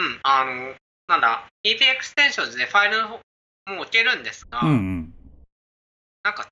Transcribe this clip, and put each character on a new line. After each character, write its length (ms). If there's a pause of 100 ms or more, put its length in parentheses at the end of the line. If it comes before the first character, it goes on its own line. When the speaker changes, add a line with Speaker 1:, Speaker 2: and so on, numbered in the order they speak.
(240)
Speaker 1:
あ 220
の、 280 (340)
な 100
ん 40
だ、 240 (180)
イ 100
ー 60
ビ 60
ー 60
エ 60
ク 80
ス 100
テ 120
ン 40
シ 100
ョ 60
ン 40
ズ 60
で 80
フ 80
ァ 140
イ 40
ル 100
の 60
方 120 (560)
も 60
置 100
け 120
る 160
ん 40
で 100
す 160
が、 120
Speaker 2:
う 40
ん 40
う 40
ん。 400 (1120)
Speaker 1:
な 80
ん 20
か 180